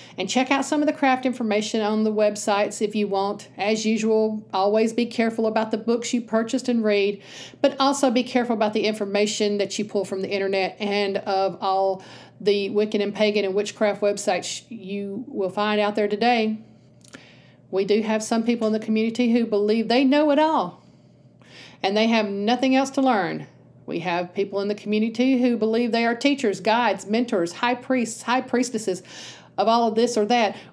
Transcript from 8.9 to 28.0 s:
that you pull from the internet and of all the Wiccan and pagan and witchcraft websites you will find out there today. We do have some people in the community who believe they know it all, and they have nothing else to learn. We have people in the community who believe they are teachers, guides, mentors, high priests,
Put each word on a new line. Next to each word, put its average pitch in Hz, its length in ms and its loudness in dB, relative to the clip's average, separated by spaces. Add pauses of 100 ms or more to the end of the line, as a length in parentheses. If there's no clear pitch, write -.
that 196 200 -4
you 208 60 -2
pull 202 200 -2
from 190 180 -6
the 190 80 -4
internet 196 500 -2
and 202 380 -2
of 190 420 -2
all 190 420 0 (380)
the 202 300 0
Wiccan 208 320 0
and 202 120 -4
pagan 208 300 2
and 190 100 -2
witchcraft 208 460 -2
websites 202 680 -2
you 202 600 -8
will 190 220 -4
find 208 300 0
out 208 140 0
there 208 140 0
today. 220 500 2 (1120)
We 190 140 0
do 202 180 2
have 214 200 0
some 226 200 0
people 226 240 0
in 214 60 2
the 214 80 0
community 226 520 0
who 233 140 2
believe 214 400 2
they 247 180 4
know 294 280 4
it 277 60 4
all, 302 440 0 (1000)
and 196 160 0
they 226 120 4
have 220 200 2
nothing 240 460 2
else 269 160 2
to 269 120 0
learn. 170 440 0 (420)
We 165 120 -4
have 180 340 -4
people 196 260 -2
in 202 80 -2
the 208 60 0
community 226 680 0
who 240 160 2
believe 220 360 0
they 233 120 2
are 233 100 2
teachers, 240 460 0
guides, 214 460 0
mentors, 214 480 0
high 247 200 0
priests, 247 480 -4